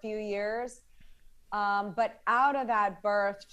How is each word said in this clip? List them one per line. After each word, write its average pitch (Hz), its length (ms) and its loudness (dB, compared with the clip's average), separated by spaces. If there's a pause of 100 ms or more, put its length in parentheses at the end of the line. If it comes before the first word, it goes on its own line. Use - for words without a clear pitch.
few 214 160 -6
years. 214 640 -4 (680)
Um, 202 440 0
but 220 320 0
out 262 280 4
of 262 120 0
that 208 340 0
birth, 202 520 0